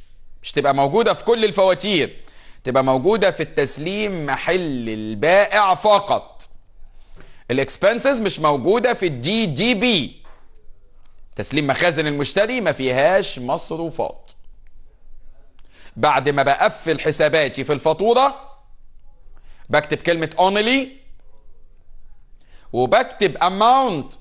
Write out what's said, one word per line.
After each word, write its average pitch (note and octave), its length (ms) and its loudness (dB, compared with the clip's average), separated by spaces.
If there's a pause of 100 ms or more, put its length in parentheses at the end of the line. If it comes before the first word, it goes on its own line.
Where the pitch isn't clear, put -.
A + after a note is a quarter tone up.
(420)
مش - 100 -10
تبقى C#3 220 2
موجودة F3+ 400 2
في - 100 -6
كل A#3 200 4
الفواتير، F#3+ 800 2 (400)
تبقى C3 200 2
موجودة F3 460 4
في E3 120 -6
التسليم E3 840 -2
محل C#3 600 -2
البائع E3 880 2
فقط. G3+ 760 0 (1000)
الإكسبنسز A3 680 2
مش F#3 200 -2
موجودة E3+ 540 2
في F#3+ 120 -2
الدي E3+ 400 0
دي F#3 280 0
بي، G3 480 0 (1160)
تسليم C#3 300 -2
مخازن D3+ 400 0
المشتري G3 540 0
ما E3+ 120 0
فيهاش C#3 680 2
مصروفات. D#3 920 -6 (1600)
بعد C#3 320 2
ما C#3+ 140 2
بقفل D3 580 0
حساباتي D3+ 640 2
في D3+ 80 -2
الفاتورة G#3 840 2 (1080)
بكتب D3+ 300 0
كلمة E3 400 -2
only G#3+ 500 2 (1800)
وبكتب F3 680 2
amount G3+ 840 2